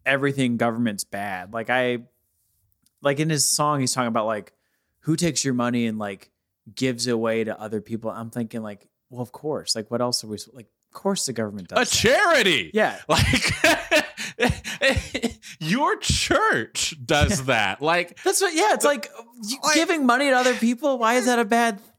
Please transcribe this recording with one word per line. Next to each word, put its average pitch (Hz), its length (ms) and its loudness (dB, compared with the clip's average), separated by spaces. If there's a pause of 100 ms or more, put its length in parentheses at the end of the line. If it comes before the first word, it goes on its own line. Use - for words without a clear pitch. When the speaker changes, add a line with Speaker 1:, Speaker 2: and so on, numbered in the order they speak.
Speaker 1:
everything 135 500 0
government's 117 480 0
bad. 101 500 -8
Like, 113 160 -8
I, 123 340 0 (1000)
like, 139 180 0
in 160 100 0
his 147 160 0
song, 147 360 0
he's 123 100 -2
talking 127 160 0
about, 113 180 -2
like, 107 280 -6 (480)
who 156 160 -2
takes 165 260 -2
your 135 100 0
money 120 340 0
and, 107 120 -4
like, 101 320 -10 (420)
gives 123 340 -2
it 123 40 4
away 113 320 2
to 107 160 -4
other 107 220 -6
people. 113 280 -6
I'm 113 200 -8
thinking, 117 340 -6
like, 104 240 -12 (220)
well, 123 120 -10
of 120 120 -10
course. 139 420 -4
Like, 110 160 -8
what 120 100 -2
else 123 220 -2
are 113 40 -14
we 107 100 -8
s-, - 160 -12
like, 117 140 -20 (240)
of - 20 -20
course - 320 -4
the 131 80 -4
government 104 340 -6
does 185 100 -4
Speaker 2:
A 254 40 2
Speaker 1:
that. - 100 -2
Speaker 2:
charity. 233 840 4
Speaker 1:
Yeah. 202 260 0 (100)
Speaker 2:
Like, - 440 2 (840)
<laughs> - 1200 -2
your 277 380 0
church - 960 0 (100)
does 147 340 4
Speaker 1:
Yeah. 131 60 -8
Speaker 2:
that. 110 360 2
Like, 170 420 -2
Speaker 1:
That's 359 180 2
what, 370 120 0
yeah, 349 200 2
it's 247 100 -2
Speaker 2:
the, 294 60 4
Speaker 1:
like, 285 200 -2 (380)
you 254 160 -6
Speaker 2:
like, 302 120 2
Speaker 1:
giving 330 300 2
money 247 240 4
to 254 60 6
other 247 200 4
people. 247 420 0
Why 233 180 2
is 247 100 2
that 240 140 2
a 233 60 2
bad 233 340 2 (200)